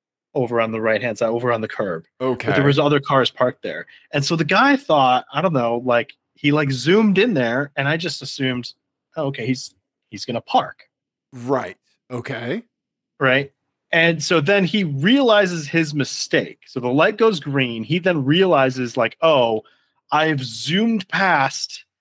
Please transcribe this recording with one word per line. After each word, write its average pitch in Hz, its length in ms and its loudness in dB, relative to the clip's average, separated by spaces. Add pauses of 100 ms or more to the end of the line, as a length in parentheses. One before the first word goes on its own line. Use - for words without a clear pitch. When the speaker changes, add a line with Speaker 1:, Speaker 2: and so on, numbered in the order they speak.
(360)
Speaker 1:
over 120 260 0
on 110 100 0
the 113 100 -4
right-hand 110 360 -2
side, 113 120 0
over 120 220 -2
on 110 100 -2
the 110 60 -6
curb. 87 380 -6 (160)
Speaker 2:
Okay. 127 260 -2
Speaker 1:
But - 80 2
there 139 100 4
was 143 140 4
other 147 200 2
cars 135 320 2
parked - 320 -2
there. 82 240 -8 (240)
And 143 120 0
so 170 120 0
the 160 100 0
guy 247 300 4
thought, 135 580 2
I 147 80 -2
don't 180 120 0
know, 120 300 0
like, 120 300 0 (220)
he, 143 160 0
like, 147 200 2
zoomed 185 460 2
in 220 180 2
there, 127 400 0
and 139 120 -2
I 156 80 0
just 165 260 -6
assumed, 131 520 -6 (420)
"Oh, 156 120 -4
okay, 139 180 -8
he's, 127 280 -6 (360)
he's 104 160 -12
gonna 117 160 -6
park." - 480 -4 (420)
Speaker 2:
Right. 120 460 -4 (340)
Okay. 123 520 -8 (560)
Speaker 1:
Right? 139 340 0 (400)
And 165 280 2
so 165 200 0
then 196 240 2
he 202 180 -2
realizes 180 840 2
his 156 260 -2
mistake. - 720 -4
So - 140 -10
the 123 100 -4
light 175 280 2
goes 226 220 2
green. 127 440 -4
He 156 160 -2
then 170 260 0
realizes, 135 720 2
like, 113 240 0
"Oh, 120 400 2 (500)
I've 151 320 0
zoomed 185 640 -2
past 170 760 -2 (160)